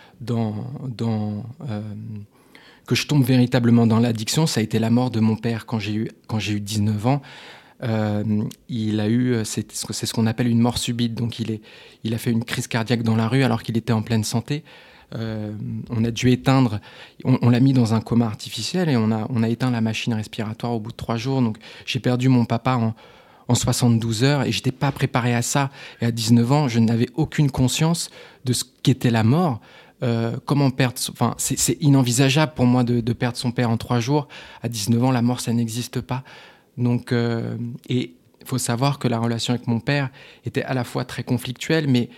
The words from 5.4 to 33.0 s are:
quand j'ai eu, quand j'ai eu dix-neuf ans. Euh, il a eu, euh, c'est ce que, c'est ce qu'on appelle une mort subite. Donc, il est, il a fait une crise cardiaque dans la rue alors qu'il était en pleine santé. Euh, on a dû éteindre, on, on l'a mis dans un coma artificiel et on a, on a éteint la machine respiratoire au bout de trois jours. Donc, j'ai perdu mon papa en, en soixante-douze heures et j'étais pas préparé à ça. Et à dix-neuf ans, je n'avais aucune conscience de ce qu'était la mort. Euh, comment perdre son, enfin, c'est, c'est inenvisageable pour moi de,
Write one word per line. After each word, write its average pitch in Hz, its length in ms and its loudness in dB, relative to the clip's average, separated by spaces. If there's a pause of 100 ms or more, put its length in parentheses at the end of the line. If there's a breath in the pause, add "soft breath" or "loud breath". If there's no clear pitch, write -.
quand 113 140 -4
j'ai 104 140 -4
eu, 110 140 -4 (200)
quand 110 100 -2
j'ai 104 160 -2
eu 104 60 -2
dix-neuf 104 460 -2
ans. 143 160 2 (600 loud breath)
Euh, 107 600 0 (260)
il 107 320 -2
a 104 80 0
eu, 123 240 2
euh, 113 120 -2
c'est - 280 -8
ce - 140 -10
que, 107 80 -8
c'est - 100 -6
ce - 80 -6
qu'on 113 140 0
appelle 117 220 0
une 117 120 2
mort 120 160 2
subite. 120 380 -4
Donc, 113 260 -6
il 110 100 -4
est, 107 120 -6 (420 loud breath)
il 113 80 -2
a 113 60 -2
fait 120 120 -2
une 113 140 0
crise - 220 -4
cardiaque 117 360 -2
dans 113 140 2
la 113 100 2
rue 131 160 2
alors 117 200 2
qu'il 117 160 -4
était 117 160 0
en 110 80 2
pleine 110 200 0
santé. 120 420 -4 (500 loud breath)
Euh, 110 400 -6 (340)
on 113 160 -2
a 117 60 0
dû 127 200 2
éteindre, 123 480 4 (460 loud breath)
on, 123 160 4
on 120 80 4
l'a 120 100 6
mis 135 140 6
dans 117 220 4
un 110 80 2
coma 117 240 2
artificiel 135 640 -4
et 127 80 4
on 110 120 2
a, 110 200 -2
on 117 120 0
a 113 60 2
éteint 117 220 0
la 120 100 -2
machine 110 320 -2
respiratoire 107 640 -6
au 117 40 -4
bout 107 120 -8
de - 60 -18
trois - 200 -4
jours. 135 240 -2
Donc, 110 160 0 (300 loud breath)
j'ai - 140 -4
perdu 127 280 2
mon 123 160 4
papa 117 320 0
en, 110 180 0 (540 loud breath)
en 123 60 4
soixante-douze 117 720 2
heures 139 180 2
et 110 100 0
j'étais 113 200 -2
pas 143 200 -2
préparé 123 420 0
à 117 60 2
ça. 139 300 -2 (320 loud breath)
Et - 20 0
à 117 60 2
dix-neuf 117 420 4
ans, 147 160 4
je 113 120 2
n'avais 117 340 2
aucune 147 360 0
conscience 160 600 0 (340 loud breath)
de 127 80 0
ce - 120 -2 (180)
qu'était 131 280 4
la 113 140 4
mort. 135 340 4 (440 loud breath)
Euh, 117 420 -2
comment 143 260 2
perdre 127 280 -2
son, - 140 -6
enfin, 117 260 0
c'est, - 200 -4
c'est - 220 0
inenvisageable 135 720 4
pour 127 120 2
moi 123 180 4
de, 120 160 0